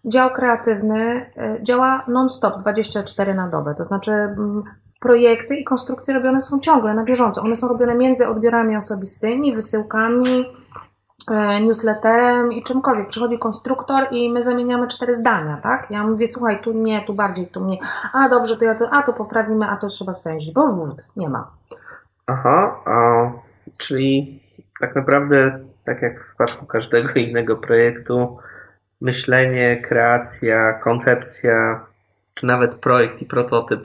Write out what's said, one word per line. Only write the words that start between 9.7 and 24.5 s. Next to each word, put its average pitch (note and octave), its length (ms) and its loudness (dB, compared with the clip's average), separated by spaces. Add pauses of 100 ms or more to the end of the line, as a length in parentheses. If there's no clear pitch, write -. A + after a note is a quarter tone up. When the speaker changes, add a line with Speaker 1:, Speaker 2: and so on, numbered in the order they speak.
Speaker 1:
e, G#3 300 2
newsletterem A3+ 920 2
i A#3 100 -6
czymkolwiek. B3+ 460 0
Przychodzi A#3 300 -2
konstruktor C4 720 -2
i A#3+ 220 -2
my A#3+ 120 -2
zamieniamy B3 420 0
cztery B3 280 -4
zdania, G3 480 0
tak? B3+ 280 -2
Ja G#3 160 -4
mówię: A3 220 0
„Słuchaj, A3+ 340 -2
tu A3+ 100 -4
nie, A3 340 0
tu G#3+ 80 -6
bardziej, F#3 320 -2
tu F#3 180 -8
mniej. F#3 160 -4 (320)
A C4+ 160 4
dobrze, A3+ 280 2
to A#3 80 0
ja A3 100 2
to, A#3 160 -2
a C#4+ 120 2
to B3 100 0
poprawimy, G#3+ 560 -2
a G3+ 80 -2
to G3+ 100 -8
trzeba F#3+ 260 -4
zwęzić”, D#3+ 420 -8
bo D4 120 4
wód E3 360 -4 (140)
nie F3 120 -6
ma. B2 220 -6 (760)
Speaker 2:
Aha, C3+ 600 0
a, A#2+ 440 4 (500)
czyli C3+ 640 -2 (380)